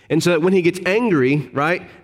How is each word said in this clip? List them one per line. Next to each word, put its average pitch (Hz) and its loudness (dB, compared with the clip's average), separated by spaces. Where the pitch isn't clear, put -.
And 156 0
so 175 0
that 165 0
when 185 2
he 185 4
gets 175 0
angry, 165 0
right, 165 -2